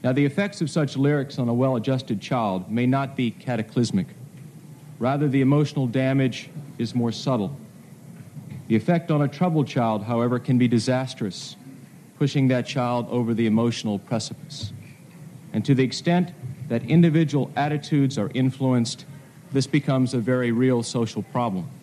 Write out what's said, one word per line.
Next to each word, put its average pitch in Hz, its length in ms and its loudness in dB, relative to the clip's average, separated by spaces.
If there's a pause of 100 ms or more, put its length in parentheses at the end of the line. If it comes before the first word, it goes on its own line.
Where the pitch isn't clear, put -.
Now, 127 100 2
the 143 100 4
effects 196 380 0
of 156 80 -2
such 147 260 0
lyrics 143 440 0
on 120 100 0
a 117 40 2
well-adjusted 127 680 0
child 101 500 -2
may 120 140 0
not 135 300 0
be 120 160 0
cataclysmic. 110 760 -2 (920)
Rather, 143 280 0
the 135 140 2
emotional 143 460 2
damage 131 600 0 (300)
is 117 160 -4
more 117 180 0
subtle. 107 460 -2 (1080)
The 113 80 2
effect 170 340 2
on 147 140 2
a 143 40 2
troubled 156 400 0
child, 110 360 0
however, 120 340 0
can 123 220 2
be 123 80 4
disastrous, 120 880 -2 (640)
pushing 135 300 2
that 123 180 2
child 123 420 -2
over 117 240 0
the 113 140 2
emotional 113 500 2
precipice. - 760 -6 (800)
And 110 120 -2
to 143 80 4
the 131 100 4
extent 175 480 0 (380)
that 117 140 -2
individual 151 720 4
attitudes 147 640 0
are 101 160 -2
influenced, 127 680 0 (460)
this 135 140 0
becomes 131 480 0
a 127 60 0
very 123 320 0
real 123 320 2
social 113 400 -4
problem. 98 440 -4 (160)